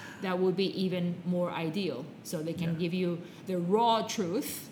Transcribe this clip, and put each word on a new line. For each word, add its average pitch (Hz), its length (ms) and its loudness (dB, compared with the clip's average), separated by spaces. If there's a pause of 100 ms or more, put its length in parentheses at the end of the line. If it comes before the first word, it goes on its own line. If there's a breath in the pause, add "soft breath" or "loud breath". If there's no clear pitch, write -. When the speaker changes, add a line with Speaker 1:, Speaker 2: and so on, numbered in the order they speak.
(240 loud breath)
Speaker 1:
that 185 160 0
would 185 180 4
be 190 120 2 (120)
even 175 320 0 (120)
more 175 260 2
ideal. 156 520 -2 (200)
So 165 180 -4
they 165 120 -2
can 170 200 0
Speaker 2:
Yeah. 160 60 0
Speaker 1:
give 170 160 0
you 175 240 0 (260 loud breath)
the 185 140 0
raw 220 420 4
truth, 190 720 -2